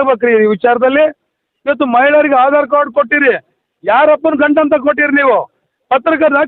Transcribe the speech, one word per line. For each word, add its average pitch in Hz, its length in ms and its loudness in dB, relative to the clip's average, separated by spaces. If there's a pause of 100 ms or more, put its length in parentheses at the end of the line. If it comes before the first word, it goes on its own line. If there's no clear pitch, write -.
ಆಗ್ಬೇಕ್ರಿ 240 420 0
ಈ 214 140 2
ವಿಚಾರದಲ್ಲಿ. 262 500 0 (600)
ಇವತ್ತು 277 280 -2
ಮಹಿಳೆಯರಿಗೆ 285 500 2
ಆಧಾರ್ 277 300 0
ಕಾರ್ಡ್ 285 240 0
ಕೊಟ್ಟಿರಿ, 277 360 0 (500)
ಯಾರಪ್ಪನ 294 600 0
ಗಂಟಂತ 302 300 0 (140)
ಕೊಟ್ಟಿರಿ 294 340 -2
ನೀವು? 247 160 2 (520)
ಪತ್ರಕರ್ತರ 285 580 0